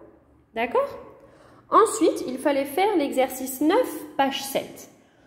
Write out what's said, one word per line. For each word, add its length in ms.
D'accord ? 440
Ensuite, 580
il 80
fallait 300
faire 320
l'exercice 640
neuf, 420
page 240
sept. 460